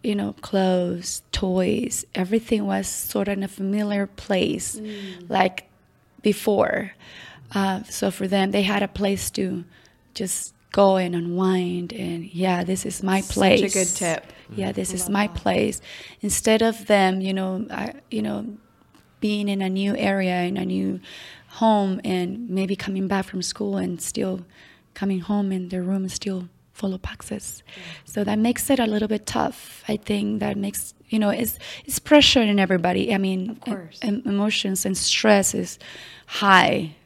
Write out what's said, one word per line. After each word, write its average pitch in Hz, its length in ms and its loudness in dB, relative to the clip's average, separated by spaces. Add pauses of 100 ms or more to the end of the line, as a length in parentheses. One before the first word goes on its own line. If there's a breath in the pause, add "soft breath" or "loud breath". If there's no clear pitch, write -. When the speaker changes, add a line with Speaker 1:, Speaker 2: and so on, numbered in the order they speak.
Speaker 1:
you 208 140 -2
know, 202 240 -2
clothes, 180 880 0
toys, - 800 0
everything 208 540 0
was 196 220 -2
sort - 400 -4
of 202 100 -2
in 196 60 -2
a 190 40 -6
familiar 202 600 -2
place, - 720 -2
Speaker 2:
Mm. 196 500 -12
Speaker 1:
like 185 380 0 (540)
before. 202 680 2 (640 loud breath)
Uh, 196 300 0
so - 260 -2
for 190 160 -4
them, 196 240 2
they 202 120 2
had 202 200 2
a 196 60 -2
place 196 420 -2
to 185 320 -2 (520 soft breath)
just - 400 -6 (180)
go 196 240 6
and 180 180 0
unwind, 180 760 0
and, 170 400 -6
"Yeah, 180 320 0
this 185 220 -2
is - 160 -6
my 190 180 2
Speaker 2:
Such 190 100 -10
a - 80 -4
Speaker 1:
place. 190 360 6
Speaker 2:
good 185 200 2
tip. - 380 -4 (240 loud breath)
Speaker 1:
Yeah, 190 160 -4
this 185 220 -4
is 185 80 -4
Speaker 2:
Love - 100 -6
Speaker 1:
my 202 140 2
Speaker 2:
that. 175 80 -8
Speaker 1:
place." 196 480 0 (400 loud breath)
Instead 220 400 2
of 220 240 0
them, 190 340 4
you 190 140 -2
know, 190 360 -4
I, - 220 -6 (180)
you 214 120 -4
know, 208 240 -4 (720)
being 208 300 0
in 196 100 0
a 190 80 0
new 196 300 0
area, 185 460 0
in 185 120 -2
a 185 80 -4
new 190 340 -2 (640 loud breath)
home, 202 440 4
and 185 440 -4
maybe 190 260 -2
coming 190 320 -4
back 190 200 0
from 185 160 -6
school 202 340 -4
and 180 240 -4
still 185 460 -4 (480 loud breath)
coming 196 260 0
home 196 320 0
and 185 180 -4
their 185 120 -4
room 190 240 0
is 185 80 -8
still 185 340 -6 (240)
full 196 220 -4
of 185 80 -10
boxes. - 600 -10 (440 loud breath)
So - 180 -4
that 208 140 0
makes 233 320 0
it 269 100 6
a 233 60 2
little 214 220 0
bit 214 180 -2
tough. - 600 -4
I 214 100 -2
think 208 420 -2
that 208 160 -2
makes, 202 380 -6 (160)
you 220 80 0
know, 208 100 4
it's, 220 300 -2 (260 loud breath)
it's - 140 -6
pressure 294 420 8
in 208 180 4
everybody. 185 540 2
I 196 60 2
mean, 190 320 0
Speaker 2:
Of 226 100 -12
course. 190 400 -8
Speaker 1:
em-, 202 240 -2
emotions 202 600 0
and 190 100 0
stress - 580 4
is 185 240 -4 (480 loud breath)
high 180 680 4 (120)